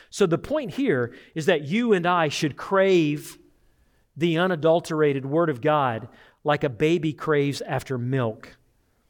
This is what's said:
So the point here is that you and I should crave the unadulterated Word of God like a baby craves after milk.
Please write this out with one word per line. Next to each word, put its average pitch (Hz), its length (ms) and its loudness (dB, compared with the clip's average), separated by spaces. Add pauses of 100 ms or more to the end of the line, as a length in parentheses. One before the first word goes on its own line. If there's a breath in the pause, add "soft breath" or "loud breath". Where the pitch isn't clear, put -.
(120)
So 196 160 2
the 165 100 2
point 269 380 -4
here 135 400 0 (180 loud breath)
is 156 140 -6
that 160 160 2
you 220 300 0
and 175 120 0
I 175 220 2
should 143 280 -4
crave 175 840 0 (760)
the 160 220 0
unadulterated 160 880 2
Word 160 240 0
of 123 120 -4
God 131 460 0 (360 soft breath)
like 147 200 0
a 147 60 2
baby 156 420 0
craves 143 500 0
after 135 360 -6
milk. 123 580 -4 (540)